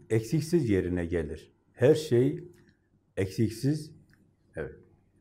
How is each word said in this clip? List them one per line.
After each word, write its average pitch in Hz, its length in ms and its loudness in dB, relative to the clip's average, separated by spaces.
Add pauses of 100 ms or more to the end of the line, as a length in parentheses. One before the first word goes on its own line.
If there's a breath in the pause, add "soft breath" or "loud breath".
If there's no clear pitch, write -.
(100)
eksiksiz 139 600 0
yerine 87 360 0
gelir. 80 460 -6 (200)
Her 135 220 4
şey 143 500 0 (720 soft breath)
eksiksiz, 117 760 -2 (640)
evet, - 200 -8 (440)